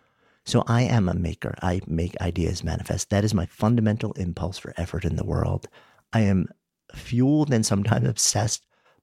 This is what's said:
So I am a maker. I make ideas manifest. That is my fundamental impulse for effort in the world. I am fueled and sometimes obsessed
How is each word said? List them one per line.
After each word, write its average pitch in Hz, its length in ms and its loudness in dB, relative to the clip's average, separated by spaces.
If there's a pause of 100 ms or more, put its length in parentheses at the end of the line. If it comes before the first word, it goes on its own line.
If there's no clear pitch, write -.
(460)
So - 220 2
I 120 160 4
am 107 260 2
a 87 60 0
maker. 85 460 -4
I 92 260 0
make 85 340 -2
ideas 85 420 -2
manifest. - 460 -4
That 101 140 2
is 107 100 0
my 90 140 0
fundamental 110 680 0
impulse 87 440 -6
for - 200 -12
effort 85 280 -4
in - 100 0
the - 100 -4
world. 87 420 -2 (460)
I 113 80 4
am 98 260 4 (460)
fueled 143 580 2
and 110 140 4
sometimes 113 420 2
obsessed - 580 -2 (380)